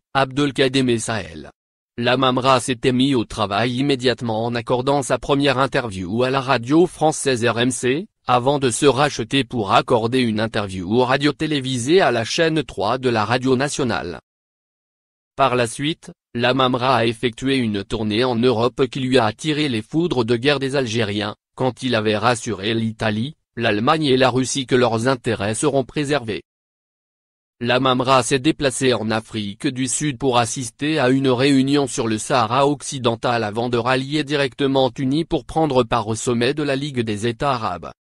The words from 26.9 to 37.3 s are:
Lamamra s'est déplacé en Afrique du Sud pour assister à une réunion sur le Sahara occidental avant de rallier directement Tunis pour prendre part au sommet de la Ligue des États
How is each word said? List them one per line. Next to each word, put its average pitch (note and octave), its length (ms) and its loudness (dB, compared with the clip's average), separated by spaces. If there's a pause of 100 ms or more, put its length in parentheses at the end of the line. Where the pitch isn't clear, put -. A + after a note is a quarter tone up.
Lamamra B2+ 640 2
s'est C#3 160 0
déplacé C3 540 0
en A2 160 -2
Afrique A2 580 -4
du C3 200 -4
Sud C#3+ 300 -4
pour B2+ 200 2
assister C#3 600 -2
à B2+ 100 4
une C3+ 200 2
réunion C3+ 580 2
sur A#2+ 200 -4
le A2 100 0
Sahara B2+ 500 2
occidental A#2+ 760 -2
avant A2+ 260 -4
de A#2+ 80 0
rallier C3+ 480 -2
directement C3+ 640 0
Tunis C#3 340 -2
pour D3+ 220 -4
prendre C#3+ 380 0
part A2+ 260 -2
au A2+ 60 -2
sommet A#2+ 380 0
de D3+ 100 -4
la C#3+ 120 -2
Ligue C#3 240 -6
des A2 260 -4
États B2+ 280 -2